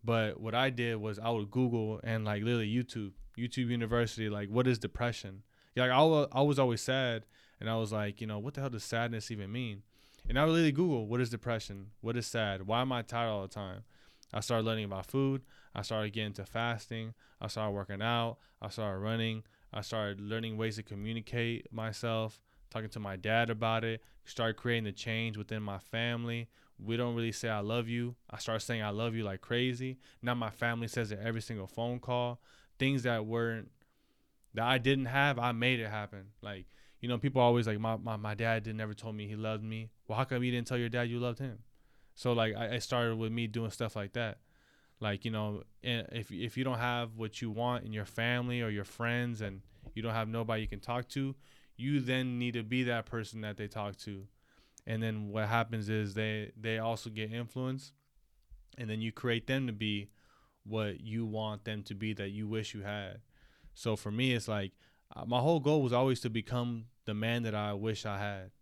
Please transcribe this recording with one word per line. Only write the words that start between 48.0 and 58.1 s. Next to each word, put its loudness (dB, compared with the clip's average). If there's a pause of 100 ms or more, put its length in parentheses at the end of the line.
family 0
or 0
your -2
friends -2
and -6 (340)
you -4
don't 0
have 0
nobody 0
you -2
can -6
talk -4
to, -2 (400)
you 2
then 2
need 0
to 0
be 2
that 0
person -6
that -4
they -4
talk -6
to. -10 (580)
And -2
then -2
what 0
happens 2
is 0
they, -2
they -2
also -2
get -6
influenced, -4 (840)